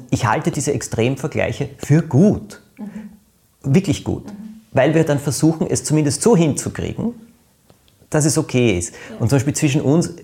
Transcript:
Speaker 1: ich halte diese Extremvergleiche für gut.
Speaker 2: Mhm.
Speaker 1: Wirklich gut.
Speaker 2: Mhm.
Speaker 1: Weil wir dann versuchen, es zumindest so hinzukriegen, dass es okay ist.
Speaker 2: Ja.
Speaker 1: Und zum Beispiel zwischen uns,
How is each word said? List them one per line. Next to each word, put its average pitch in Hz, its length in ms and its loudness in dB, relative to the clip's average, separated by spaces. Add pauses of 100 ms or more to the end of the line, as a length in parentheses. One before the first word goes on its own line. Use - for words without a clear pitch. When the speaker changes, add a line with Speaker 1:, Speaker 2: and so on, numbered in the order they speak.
(120)
Speaker 1:
ich - 160 0
halte 151 240 0
diese 147 220 -4
Extremvergleiche 131 1040 -2
für 151 240 2
gut. 160 600 0 (160)
Speaker 2:
Mhm. - 60 -16 (880)
Speaker 1:
Wirklich - 300 2
gut. - 220 -6
Speaker 2:
Mhm. - 80 -16 (400)
Speaker 1:
Weil 131 200 4
wir 160 120 4
dann 143 140 0
versuchen, 156 460 0
es - 200 -2
zumindest 151 360 0
so 240 140 6
hinzukriegen, 165 800 -2 (960)
dass 156 160 2
es 156 120 2
okay 120 400 2
ist. - 160 -6
Speaker 2:
Ja. - 260 -18
Speaker 1:
Und 113 100 0
zum 139 80 4
Beispiel 139 180 0
zwischen 147 260 0
uns, 156 300 0 (120)